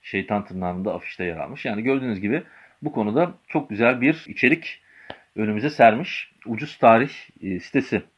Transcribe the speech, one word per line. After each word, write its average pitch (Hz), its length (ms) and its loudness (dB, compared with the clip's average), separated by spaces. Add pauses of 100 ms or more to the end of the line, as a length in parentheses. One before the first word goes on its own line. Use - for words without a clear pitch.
Şeytan 101 420 -4
Tırnağı'nda 92 500 -6
afişte - 300 -10
yer 82 120 -4
almış. 78 280 -12
Yani 110 180 -6
gördüğünüz 127 380 -2
gibi 117 220 -2 (400)
bu 147 100 -6
konuda 120 400 0 (160)
çok 147 220 -4
güzel 117 300 2
bir 156 280 2
içerik - 520 0 (560)
önümüze 107 340 0
sermiş 120 600 4 (140)
Ucuz 117 320 -8
Tarih, 120 320 6 (320)
e, 92 180 -4
sitesi. - 420 -2 (160)